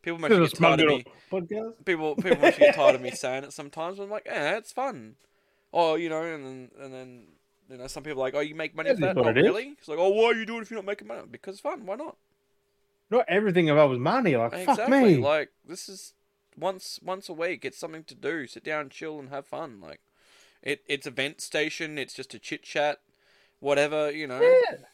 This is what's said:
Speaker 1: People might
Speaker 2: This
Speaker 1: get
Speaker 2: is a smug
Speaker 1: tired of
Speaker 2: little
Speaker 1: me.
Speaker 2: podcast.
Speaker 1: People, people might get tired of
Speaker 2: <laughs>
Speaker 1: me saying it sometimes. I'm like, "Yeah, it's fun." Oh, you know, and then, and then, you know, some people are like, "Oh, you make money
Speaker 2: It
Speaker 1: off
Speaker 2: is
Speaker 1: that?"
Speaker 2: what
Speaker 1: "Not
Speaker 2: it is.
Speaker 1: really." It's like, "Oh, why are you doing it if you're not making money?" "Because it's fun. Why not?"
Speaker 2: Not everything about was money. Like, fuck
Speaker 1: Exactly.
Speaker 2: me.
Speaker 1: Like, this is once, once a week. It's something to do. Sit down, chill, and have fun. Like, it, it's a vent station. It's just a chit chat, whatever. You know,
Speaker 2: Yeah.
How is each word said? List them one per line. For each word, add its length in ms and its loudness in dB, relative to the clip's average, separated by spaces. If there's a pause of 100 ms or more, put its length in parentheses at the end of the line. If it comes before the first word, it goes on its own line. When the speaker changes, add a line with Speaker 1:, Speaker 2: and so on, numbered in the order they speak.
Speaker 1:
People 200 -8
might 80 -2
Speaker 2:
This 100 8
Speaker 1:
get 60 6
Speaker 2:
is 80 0
a 40 -10
smug 220 4
Speaker 1:
tired 20 2 (120)
of 40 4
Speaker 2:
little 20 -4
Speaker 1:
me. 500 -8
Speaker 2:
podcast. 360 -10
Speaker 1:
People, 300 -2
people 260 2
might 160 6
get 200 8
tired 180 6
of 60 -4
Speaker 2:
<laughs> 20 -12
Speaker 1:
me 80 -6
saying 320 -6
it 100 -16
sometimes. 460 -10
I'm 120 -12
like, 160 -10
"Yeah, 300 -4
it's 140 -12
fun." 460 -8 (560)
Oh, 240 2
you 120 -2
know, 140 -4
and 240 -8
then, 240 -16 (100)
and 140 -16
then, 280 -18 (460)
you 100 -18
know, 100 -12
some 160 -12
people 180 -6
are 40 2
like, 100 -4
"Oh, 40 0
you 140 -4
make 220 -8
money 140 -2
Speaker 2:
It 20 6
Speaker 1:
off 60 2
Speaker 2:
is 20 -2
Speaker 1:
that?" 160 0
Speaker 2:
what 80 4
Speaker 1:
"Not 140 4
Speaker 2:
it 20 6
is. 40 8
Speaker 1:
really." 320 0
It's 120 -20
like, 100 -6
"Oh, 120 4
why 160 4
are 80 4
you 120 -6
doing 140 -8
it 20 -12
if 80 -16
you're 80 -8
not 80 -10
making 220 -8
money?" 200 -12
"Because 280 -16
it's 40 -20
fun. 240 -8
Why 120 -8
not?" 180 -12 (960)
Speaker 2:
Not 160 4
everything 440 2
about 200 8
was 80 0
money. 380 2
Like, 160 0
fuck 260 0
Speaker 1:
Exactly. 380 6
Speaker 2:
me. 0 -
Speaker 1:
Like, 340 0 (160)
this 220 -16
is 260 -18 (420)
once, 460 -8
once 260 -8
a 40 -12
week. 320 -6
It's 120 -8
something 280 -12
to 100 -20
do. 320 -6
Sit 160 -18
down, 260 -6
chill, 300 -12
and 120 -16
have 180 -12
fun. 320 -12
Like, 180 -18 (640)
it, 240 -6
it's 220 -6
a 20 -10
vent 300 -6
station. 580 -6
It's 160 -8
just 200 -14
a 40 -16
chit 240 -12
chat, 380 -2 (600)
whatever. 520 0
You 160 -8
know, 120 -6
Speaker 2:
Yeah. 360 6 (180)